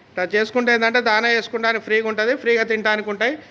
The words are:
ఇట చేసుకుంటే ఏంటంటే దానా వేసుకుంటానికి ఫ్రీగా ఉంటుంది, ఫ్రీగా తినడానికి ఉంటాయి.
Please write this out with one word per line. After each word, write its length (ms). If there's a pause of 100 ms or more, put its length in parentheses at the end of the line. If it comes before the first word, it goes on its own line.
(180)
ఇట 180
చేసుకుంటే 380
ఏంటంటే 280
దానా 260
వేసుకుంటానికి 580
ఫ్రీగా 220
ఉంటుంది, 280
ఫ్రీగా 280
తినడానికి 460
ఉంటాయి. 280 (140)